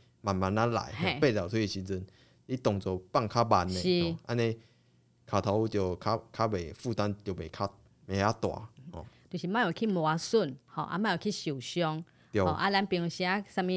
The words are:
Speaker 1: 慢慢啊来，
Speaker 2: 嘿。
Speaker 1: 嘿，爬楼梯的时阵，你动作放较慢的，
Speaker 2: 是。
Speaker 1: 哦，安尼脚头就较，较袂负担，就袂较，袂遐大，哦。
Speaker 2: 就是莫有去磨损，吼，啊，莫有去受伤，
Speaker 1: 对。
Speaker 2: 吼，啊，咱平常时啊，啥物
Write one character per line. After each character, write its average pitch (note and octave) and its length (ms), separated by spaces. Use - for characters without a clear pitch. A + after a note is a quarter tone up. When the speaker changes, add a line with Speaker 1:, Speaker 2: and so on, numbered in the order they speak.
Speaker 1:
慢 G2 160
慢 F#2 220
啊 A#2 80
来， A#2 280
Speaker 2:
嘿。 - 200
Speaker 1:
嘿， D3 180
爬 G#2 80
楼 F2 80
梯 A2+ 120
的 G#2+ 60
时 G2 160
阵， F#2 220
你 B2+ 100
动 G#2+ 220
作 F#2 220
放 A#2+ 180
较 A#2+ 160
慢 G2+ 220
的， F#2 80
Speaker 2:
是。 F2+ 140
Speaker 1:
哦， E3+ 120
安 A#2+ 120
尼 A2+ 180
脚 G2+ 140
头 G#2+ 260
就 F#2+ 300
较， A2 260
较 A2+ 160
袂 F2 260
负 - 180
担， G#2 220
就 F#2+ 100
袂 E2 160
较， - 160
袂 F#2+ 120
遐 G#2 200
大， G#2 80
哦。 E2 140
Speaker 2:
就 F3 80
是 F3 80
莫 G3+ 140
有 F3+ 120
去 A3+ 140
磨 E3 320
损， E3 380
吼， - 160
啊， E3+ 160
莫 G#3+ 100
有 F3+ 80
去 G#3 140
受 C#3+ 300
伤， D#3+ 440
Speaker 1:
对。 G#2 100
Speaker 2:
吼， F#2 60
啊， E3+ 200
咱 G3+ 160
平 F#3+ 160
常 E3+ 80
时 F3+ 160
啊， F#3+ 240
啥 - 140
物 F#3 140